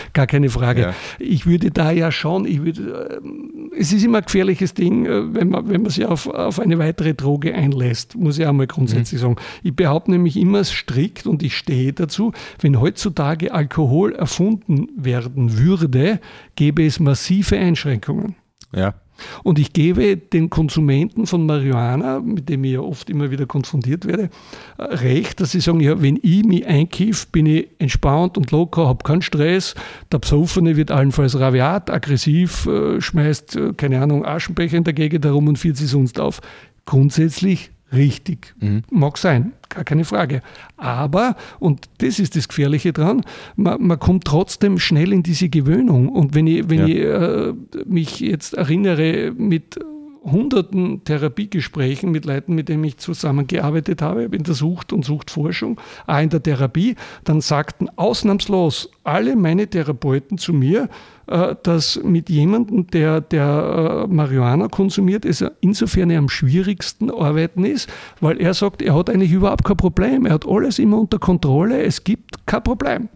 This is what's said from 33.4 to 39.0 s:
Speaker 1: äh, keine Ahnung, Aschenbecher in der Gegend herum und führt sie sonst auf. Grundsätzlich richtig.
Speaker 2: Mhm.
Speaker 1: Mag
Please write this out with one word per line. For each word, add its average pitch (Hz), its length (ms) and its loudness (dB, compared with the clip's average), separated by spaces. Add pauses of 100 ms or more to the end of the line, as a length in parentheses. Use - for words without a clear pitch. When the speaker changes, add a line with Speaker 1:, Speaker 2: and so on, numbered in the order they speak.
Speaker 1:
äh, 143 200 -2
keine 131 280 0
Ahnung, 147 200 2
Aschenbecher 165 540 -4
in 170 60 2
der 160 100 0
Gegend 151 320 0
herum 147 220 4
und 147 100 4
führt 156 200 0
sie 147 100 -2
sonst 131 320 2
auf. - 200 -4 (460)
Grundsätzlich 156 840 2 (220)
richtig. 139 640 0
Speaker 2:
Mhm. 104 220 0 (100)
Speaker 1:
Mag 147 260 2